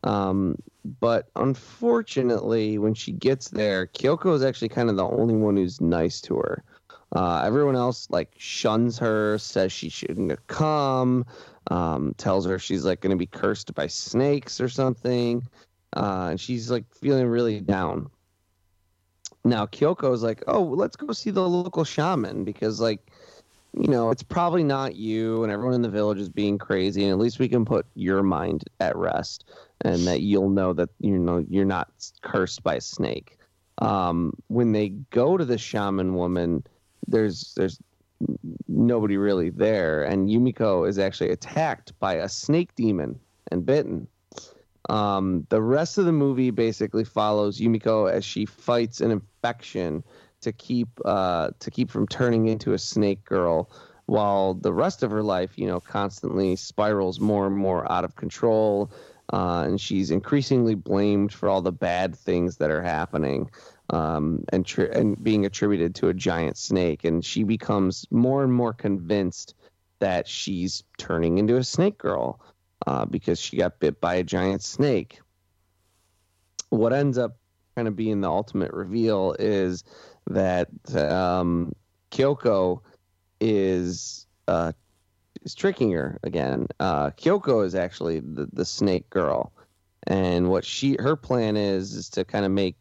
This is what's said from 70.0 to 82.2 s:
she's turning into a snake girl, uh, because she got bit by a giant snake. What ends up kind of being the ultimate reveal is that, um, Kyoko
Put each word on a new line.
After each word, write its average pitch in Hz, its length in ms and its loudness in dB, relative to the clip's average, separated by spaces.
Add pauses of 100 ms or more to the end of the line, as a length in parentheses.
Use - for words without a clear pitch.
she's - 580 -6 (120)
turning 85 400 0
into 107 200 4
a 127 80 2
snake 202 340 0
girl, 64 420 -4 (460)
uh, 64 180 -2
because - 360 -2
she - 160 -8
got 87 240 0
bit 73 200 0
by 87 140 0
a 90 80 2
giant 92 400 0
snake. 135 580 -2 (1500)
What 117 240 2
ends 139 260 2
up 120 180 -2 (380)
kind 117 140 -2
of 104 80 -4
being 110 240 0
the 95 80 0
ultimate 95 440 -2
reveal 98 640 0
is 98 460 0 (440)
that, 92 400 0 (260)
um, 87 800 0 (360)
Kyoko 110 720 2 (600)